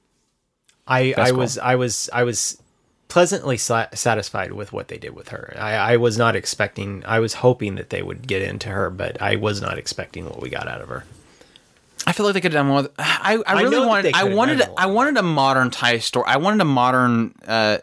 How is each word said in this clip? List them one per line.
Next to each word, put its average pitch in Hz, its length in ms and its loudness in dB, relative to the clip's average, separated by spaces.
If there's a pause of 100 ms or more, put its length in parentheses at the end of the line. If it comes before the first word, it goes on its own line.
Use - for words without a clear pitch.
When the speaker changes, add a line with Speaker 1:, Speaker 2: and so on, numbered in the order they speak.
(880)
Speaker 1:
I, 131 260 2
Speaker 2:
best - 60 0
Speaker 1:
I 123 120 4
Speaker 2:
girl. 127 80 2
Speaker 1:
was, 123 180 -2
I 127 180 2
was, 123 380 -2
I 123 100 2
was - 380 -2 (460)
pleasantly 175 500 2
sa-, 113 360 -2
satisfied 101 580 -2
with 101 220 -12
what 98 160 -10
they - 80 -12
did - 180 -16
with - 140 -20
her. - 280 -14
I, 107 360 0
I 120 40 8
was 117 200 2
not 117 180 4
expecting, 101 680 -4
I 113 140 0
was 113 160 0
hoping 107 400 2
that - 140 -10
they 92 140 -4
would 90 240 -10
get 95 140 -2
into 98 280 -6
her, 95 200 -2
but 92 320 -8
I 101 160 0
was 104 240 -2
not - 160 -6
expecting - 480 -10
what - 160 -14
we 64 80 -8
got - 180 -8
out - 140 -8
of - 80 -14
her. 64 160 -10 (1000)
Speaker 2:
I 170 40 2
feel 202 140 0
like 202 100 2
they 180 60 -2
could 170 120 0
have 143 120 2
done - 20 2
more. 139 200 2 (120)
I, - 380 0 (100)
I 185 80 2
Speaker 1:
I 220 60 2
Speaker 2:
really 254 160 2
Speaker 1:
know 269 40 2
that 240 60 2
Speaker 2:
wanted, 196 180 2
Speaker 1:
they 160 40 2
Speaker 2:
I 165 120 2
Speaker 1:
could 202 60 2
have 196 100 0
Speaker 2:
wanted, 269 220 2
Speaker 1:
done - 100 2
more. - 100 -6
Speaker 2:
I 185 60 2
wanted 247 320 2
a 202 60 2
modern 135 480 2
Thai 120 260 2
story. - 300 -2
I 127 100 4
wanted 196 240 2
a 175 40 2
modern, 123 680 2 (140)
uh, 107 360 2